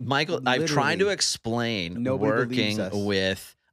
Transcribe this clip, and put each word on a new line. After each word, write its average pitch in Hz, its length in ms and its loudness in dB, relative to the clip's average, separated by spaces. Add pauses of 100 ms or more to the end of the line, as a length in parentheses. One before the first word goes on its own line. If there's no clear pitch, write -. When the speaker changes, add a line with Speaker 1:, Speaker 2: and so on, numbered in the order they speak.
Speaker 1:
Michael, 139 480 0
I've 135 180 2
tried 147 320 2
to 196 60 2
Speaker 2:
Literally. 202 100 2
Speaker 1:
explain 113 880 -2
Speaker 2:
Nobody 120 440 2
believes 107 320 0
Speaker 1:
working - 20 0
Speaker 2:
us. 92 120 -4
Speaker 1:
with, 98 640 0 (160)